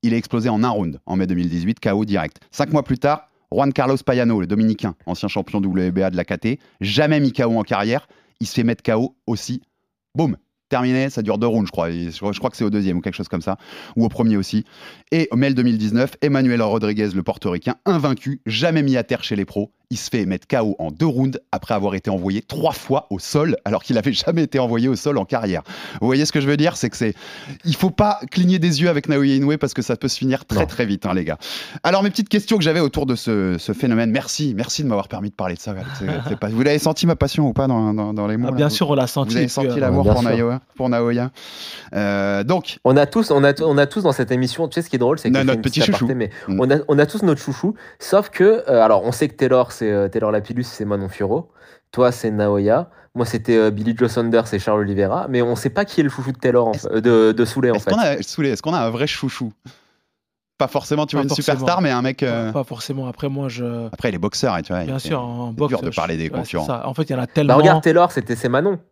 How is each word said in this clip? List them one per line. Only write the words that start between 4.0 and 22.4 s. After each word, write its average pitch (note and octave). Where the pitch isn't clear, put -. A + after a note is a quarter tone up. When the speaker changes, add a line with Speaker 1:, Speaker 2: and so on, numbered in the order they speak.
Speaker 1:
Payano, A#2
le E2+
Dominicain, G#2+
ancien F#2
champion G2+
W F#2
B F2+
A F#2+
de F2+
la F2
K F#2
T, A#2+
jamais D3
mis C#3
K -
O A#2
en G#2+
carrière. A2
Il G#3
se -
fait B2
mettre A2+
K -
O B2
aussi. A2+
Boum, C#3+
terminé, B2+
ça B2
dure G#2
deux A#2
rounds, A2
je -
crois. E2+
Et E2+
je, -
je G2+
crois B2+
que -
c'est A#2
au G#2
deuxième G2
ou F2
quelque F#2
chose G2
comme F2
ça, F#2+
ou A2+
au A2+
premier A2+
aussi. G#2
Et D#3+
en A#2
mai C3+
deux B2+
mille A#2+
dix-neuf, G#2+
Emmanuel C3
Rodriguez, G#2+
le F#2
portoricain, G2
invaincu, C#3+
jamais D3+
mis C3+
à A#2
terre A#2
chez -
les G2
pros, -
il B2+
se -
fait A2
mettre F#2
K -
O G#2+
en D#2+
deux D#2
rounds C3
après -
avoir G2
été F#2+
envoyé F#2+